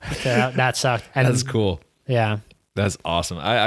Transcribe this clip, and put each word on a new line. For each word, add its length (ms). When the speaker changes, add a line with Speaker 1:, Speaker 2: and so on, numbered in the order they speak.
Speaker 1:
That, 300
that 240
sucked. 260
And 140
Speaker 2:
That's 140
cool. 380
Speaker 1:
Yeah. 320
Speaker 2:
That's 280
awesome. 340
I, 280